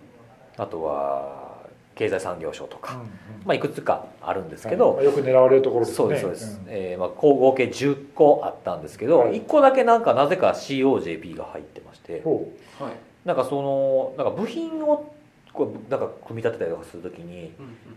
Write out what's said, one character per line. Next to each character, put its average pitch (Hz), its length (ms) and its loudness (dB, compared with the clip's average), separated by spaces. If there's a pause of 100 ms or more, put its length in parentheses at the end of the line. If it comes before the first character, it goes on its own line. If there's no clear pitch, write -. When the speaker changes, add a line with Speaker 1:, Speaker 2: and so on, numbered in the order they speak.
(580)
Speaker 1:
あ 107 80 -6
と 80 180 -10
は 69 720 -6 (420)
経 110 120 -2
済 95 140 -2
産 90 180 -8
業 78 140 -8
省 69 140 -12
と - 100 -18
か、 - 160 -14
Speaker 2:
う 127 40 -12
ん 123 40 -14
う - 20 -14
ん。 113 40 -14 (380)
Speaker 1:
ま 190 60 0
あ、 - 40 2
い 117 40 -2
く 139 80 -2
つ - 140 -12
か - 240 -2 (160)
あ 87 120 -4
る 95 120 -6
ん - 40 -14
で - 80 -14
す 110 100 -12
け 180 100 -2
ど、 220 160 4
Speaker 2:
は - 0 -
い。 - 20 -2
ま 135 60 -2
あ、 - 20 6
よ 143 80 6
く 139 100 0
狙 131 120 2
わ 131 160 8
れ 135 80 8
る 135 40 6
と 131 80 0
こ 117 100 0
ろ 117 60 2
で - 60 -4
す - 0 -
ね。 - 40 -10
Speaker 1:
そ 135 100 2
う 104 40 2
で 151 80 0
す、 117 40 -4
そ 101 60 -2
う 90 40 -4
で 85 60 -8
す。 107 260 -14
Speaker 2:
う - 0 -
ん。 - 60 -14
Speaker 1:
え 92 260 -6
ー、 90 40 -6
ま 90 80 -2
あ、 - 20 -10
こ 147 240 6
う 131 60 2
合 131 140 6
計 127 140 2
十 135 280 -2 (200)
個 147 300 6
あ 87 40 -4
っ - 140 -8
た 90 120 -4
ん 80 60 -8
で 76 60 -12
す - 100 -20
け 110 100 -4
ど、 156 120 6
Speaker 2:
は 120 100 4
い。 214 80 -2
Speaker 1:
一 220 80 -6
個 311 140 4
だ 269 140 8
け 262 100 4
な 233 140 6
ん 226 60 -4
か、 135 100 4
な 135 140 4
ぜ 180 100 0
か 101 160 4
シ - 260 -6
ー 131 80 4
オ 113 140 2
ー - 20 -6
ジ 85 60 -8
ェ 80 100 -8
ー - 20 -16
ピ 87 100 -14
ー 78 40 -14
が - 100 -10
入 - 140 -14
っ 76 60 -12
て - 160 -20
ま - 120 -20
し - 60 -20
て、 85 220 -10
Speaker 2:
ほ - 280 -2 (300)
う。 143 40 -12
Speaker 3:
は 123 60 -10
い。 110 40 -12 (320)
Speaker 1:
な 175 80 -2
ん - 20 -4
か、 127 80 2
そ 139 180 -4
の、 135 560 0
な 143 120 -2
ん - 40 0
か 175 80 -6
部 226 60 -2
品 320 380 -6
を 294 260 0 (420)
こ 131 180 -2
う、 107 200 -14
な 135 60 0
ん - 20 -8
か - 100 -4 (160)
組 113 120 -10
み 113 60 -4
立 117 100 0
て - 60 -10
た 95 60 -2
り 82 60 -4
と 85 60 -4
か - 60 -16
す - 140 -18
る 85 60 -14
と 90 80 -12
き - 80 -18
に、 85 400 -16
Speaker 3:
う - 20 -20
ん 139 40 -18
う 123 40 -18
ん。 113 40 -18 (240)